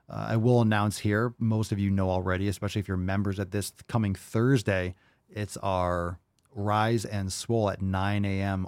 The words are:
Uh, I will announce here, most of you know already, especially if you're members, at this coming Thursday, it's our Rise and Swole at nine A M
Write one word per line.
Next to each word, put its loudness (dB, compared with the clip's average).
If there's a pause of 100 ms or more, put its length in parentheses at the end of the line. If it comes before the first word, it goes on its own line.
Uh, -6
I 2
will 6
announce 4
here, 0
most 0
of 0
you 2
know 2
already, 0
especially -2
if -6
you're -2
members, -2
at -6
this -4 (160)
coming 0
Thursday, 0 (340)
it's -8
our -2 (340)
Rise 0
and -4
Swole 0
at -6
nine 0
A -2
M -2